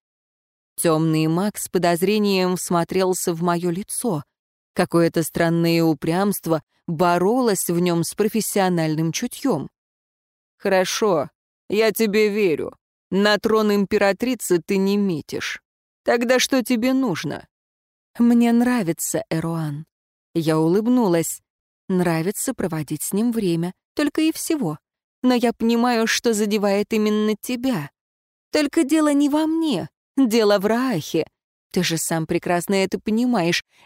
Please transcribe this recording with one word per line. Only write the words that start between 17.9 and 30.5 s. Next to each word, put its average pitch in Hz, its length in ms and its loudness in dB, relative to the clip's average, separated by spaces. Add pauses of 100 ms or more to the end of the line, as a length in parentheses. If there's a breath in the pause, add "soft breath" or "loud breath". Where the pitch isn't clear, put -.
"Мне 233 340 4
нравится 233 800 0
Эруан". 160 560 -4 (480)
Я 156 260 0
улыбнулась. 190 800 2 (480)
Нравится 180 640 -2
проводить 156 480 -6
с - 120 -6
ним 226 180 0
время, 175 420 -2 (220)
только 302 260 -2
и 311 100 2
всего. 233 460 -4 (460)
Но 254 100 4
я 233 180 2
понимаю, 233 540 0
что 226 280 -2
задевает 208 600 0
именно 214 480 0
тебя. 240 480 -4 (600)
Только 302 320 0
дело 302 280 2
не 285 160 4
во 311 200 0
мне, 320 420 -2 (260)
дело 214 440 4